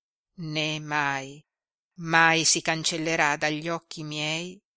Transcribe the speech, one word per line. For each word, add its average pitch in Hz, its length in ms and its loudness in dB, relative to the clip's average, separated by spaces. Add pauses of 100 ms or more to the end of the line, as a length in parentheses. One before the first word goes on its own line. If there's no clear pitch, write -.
(380)
Né 156 420 -4
mai, 143 640 -4 (580)
mai 165 440 4
si - 160 4
cancellerà 160 760 0
dagli 156 320 -2
occhi 165 340 -8
miei 156 580 -6 (160)